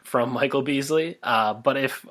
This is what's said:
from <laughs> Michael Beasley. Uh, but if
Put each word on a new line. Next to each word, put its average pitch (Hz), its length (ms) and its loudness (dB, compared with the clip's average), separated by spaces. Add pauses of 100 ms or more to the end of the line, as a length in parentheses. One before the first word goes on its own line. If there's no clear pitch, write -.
from 123 280 0
<laughs> - 20 -2
Michael 139 280 0
Beasley. 147 640 -2
Uh, 110 300 2
but 131 240 0
if 135 340 -4